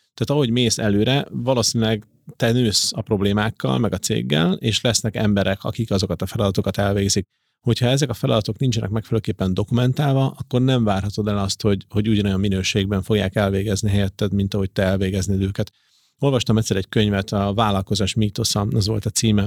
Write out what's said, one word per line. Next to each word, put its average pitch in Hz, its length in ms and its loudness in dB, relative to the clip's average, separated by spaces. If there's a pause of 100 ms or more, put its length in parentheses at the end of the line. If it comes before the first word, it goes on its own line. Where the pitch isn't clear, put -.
(140)
Tehát - 160 -2
ahogy 143 200 2
mész 120 280 2
előre, 110 520 2
valószínűleg 117 760 0 (300)
te 113 160 2
nősz 120 420 2
a - 60 -4
problémákkal, 104 800 0
meg 113 140 0
a - 60 -2
céggel, 151 540 0
és - 280 -2
lesznek 113 360 -2
emberek, 101 480 0
akik - 260 -4
azokat 95 320 -2
a 95 40 -2
feladatokat 98 520 -2
elvégzik. 98 480 0 (340)
Hogyha 120 260 0
ezek 135 220 2
a 120 60 -6
feladatok 117 440 -2
nincsenek 113 320 -2
megfelelőképpen 107 640 -2
dokumentálva, 131 840 0
akkor - 240 -2
nem 131 220 2
várhatod 101 440 0
el 104 100 0
azt, 95 240 -4
hogy, 101 260 0
hogy 107 200 0
ugyanolyan 101 320 2
minőségben 98 640 0
fogják 101 340 0
elvégezni 98 540 0
helyetted, 101 420 0
mint 98 220 0
ahogy 98 160 -2
te - 120 -2
elvégeznéd 95 600 0
őket. 98 300 -2 (460)
Olvastam 127 400 2
egyszer 104 180 0
egy 95 120 -2
könyvet, 104 440 0
a 101 220 0
Vállalkozás 101 600 0
mítosza, 107 560 -2
az 113 160 0
volt 107 200 -4
a 110 40 -4
címe, 104 360 2